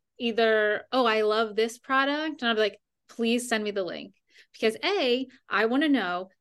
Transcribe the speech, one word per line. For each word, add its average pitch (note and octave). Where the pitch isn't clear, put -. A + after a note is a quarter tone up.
either, A3
"Oh, B3+
I A3
love G#3+
this A3+
product." C#4+
And A#3
I'll A#3
be G#3+
like, G#3
"Please A#3
send G#3+
me G#3
the G3+
link." -
Because A3
A, C4+
I G3+
wanna C4+
know, F#3+